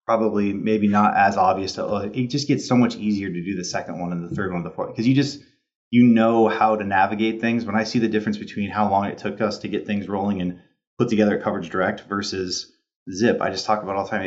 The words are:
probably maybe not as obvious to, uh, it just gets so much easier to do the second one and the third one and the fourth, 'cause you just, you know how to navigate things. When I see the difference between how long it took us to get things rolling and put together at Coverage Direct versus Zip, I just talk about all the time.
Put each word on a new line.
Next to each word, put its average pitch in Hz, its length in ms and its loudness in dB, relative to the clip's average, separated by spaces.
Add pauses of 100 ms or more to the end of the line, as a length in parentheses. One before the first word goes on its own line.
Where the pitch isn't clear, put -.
probably 104 480 0
maybe 107 340 0
not 104 300 4
as 101 180 4
obvious 95 380 0
to, - 140 -6
uh, 101 260 -4
it 127 140 -2
just 143 200 -4
gets - 200 0
so 127 100 4
much 117 180 2
easier 101 320 -2
to 87 160 -6
do 95 120 -6
the 90 100 -8
second 90 320 -8
one 87 140 -6
and 85 180 -6
the - 60 -6
third 95 160 -4
one 90 60 -4
and 85 80 -6
the 80 40 -10
fourth, - 260 -8
'cause 113 120 -2
you 131 80 4
just, - 260 -2 (480)
you 120 160 6
know 113 420 6
how 110 280 4
to 104 80 -4
navigate 101 580 2
things. 117 240 0
When 101 100 -4
I 113 100 2
see 123 120 -2
the 113 100 2
difference 104 300 0
between 101 320 -6
how 104 220 0
long 98 140 2
it - 120 -6
took 101 240 -6
us 104 180 -2
to 104 80 -10
get 95 200 -4
things 101 200 -4
rolling 98 340 -2
and 90 180 -4 (400)
put 117 100 2
together 104 260 4
at - 80 -4
Coverage 95 280 -4
Direct 95 300 -2
versus 98 680 -6 (400)
Zip, 104 300 2
I 98 80 0
just 95 160 -6
talk 107 160 0
about 98 140 -6
all 98 80 -2
the - 80 -8
time. 104 160 -2